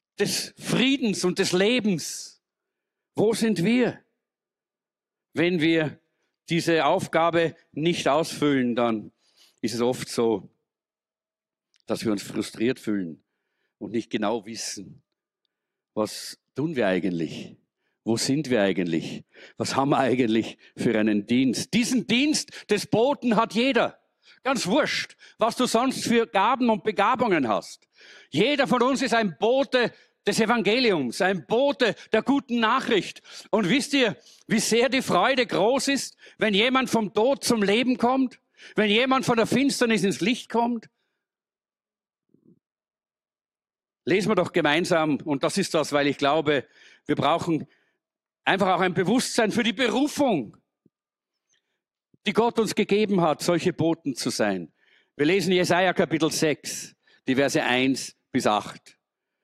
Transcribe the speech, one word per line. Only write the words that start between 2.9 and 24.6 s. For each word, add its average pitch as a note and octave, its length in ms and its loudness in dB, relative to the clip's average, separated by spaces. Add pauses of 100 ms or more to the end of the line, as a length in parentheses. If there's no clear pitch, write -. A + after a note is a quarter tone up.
Wo G#3+ 180 2
sind G3+ 300 0
wir, A3+ 400 0 (1300)
wenn E3+ 260 0
wir D#3+ 400 0 (480)
diese E3 380 0
Aufgabe E3 720 0 (160)
nicht E3+ 360 -2
ausfüllen, C#3 680 0
dann A2+ 360 -2 (500)
ist A2 120 -4
es A#2 80 -2
oft B2 280 -2
so, A2+ 380 0 (1400)
dass G#2+ 180 -4
wir A2+ 60 0
uns G2+ 100 -4
frustriert A2 580 -6
fühlen F#2+ 440 -6 (560)
und G2+ 140 -12
nicht A2+ 180 -6
genau G#2+ 340 -4
wissen, G#2 560 -14 (920)
was - 420 -6 (160)
tun D#3 220 -4
wir A#2+ 100 0
eigentlich? F2 720 -4 (460)
Wo A2+ 140 0
sind C3+ 340 -2
wir A#2 100 2
eigentlich? E2+ 640 -2 (340)
Was - 180 -6
haben C#3 140 0
wir D3 80 2
eigentlich A#2+ 640 0 (160)
für A2 240 0
einen G#2+ 260 0
Dienst? B2 480 -2
Diesen A#3 320 0
Dienst - 640 -2
des G#3 160 -2
Boten A#3+ 520 0
hat A3 180 0
jeder. A#3 440 0 (480)
Ganz B3+ 180 -2